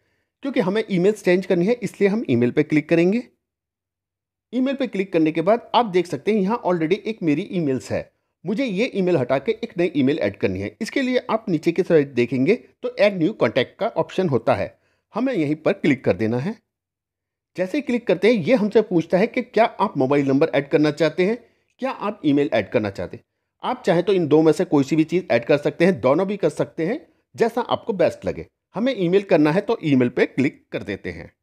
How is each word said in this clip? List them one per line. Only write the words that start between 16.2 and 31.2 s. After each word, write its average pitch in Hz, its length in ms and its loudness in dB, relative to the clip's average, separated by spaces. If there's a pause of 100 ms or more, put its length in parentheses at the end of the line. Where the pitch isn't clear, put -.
है। 190 160 -6 (1000)
जैसे 185 200 -2
ही 285 40 -2
क्लिक 233 260 -4
करते 190 200 2
हैं, 247 80 6
ये 202 200 2
हमसे 208 280 2
पूछता 175 340 0
है 208 100 2
कि 247 140 -4
क्या 226 240 0
आप 202 320 -2
मोबाइल 139 300 2
नंबर 139 280 4
ऐड 143 140 0
करना 151 240 2
चाहते 160 320 0
हैं, 226 120 -2 (440)
क्या 254 100 -6
आप 214 340 -8
ईमेल 143 280 2
ऐड 107 160 -2
करना 107 200 -2
चाहते 95 280 -10
हैं। - 60 -20 (400)
आप 233 220 -6
चाहें 175 180 2
तो 208 100 0
इन 180 140 0
दो 151 140 4
में 160 100 4
से 151 140 0
कोई 143 180 2
सी 165 120 -2
भी 156 80 2
चीज़ 170 280 -2
ऐड 120 140 2
कर 147 120 2
सकते 151 280 0
हैं, 180 160 2
दोनों 147 260 2
भी 202 100 -6
कर 165 120 0
सकते 151 360 -6
हैं, 247 140 -4 (360)
जैसा 226 280 -2
आपको - 300 -4
बेस्ट 156 320 0
लगे। 82 200 -6 (300)
हमें 247 220 -2
ईमेल 185 260 2
करना 156 280 4
है 190 100 2
तो 226 220 -4
ईमेल 131 260 4
पे 202 160 0
क्लिक - 460 -4
कर 123 120 -8
देते 95 280 -8
हैं। 85 200 -16 (120)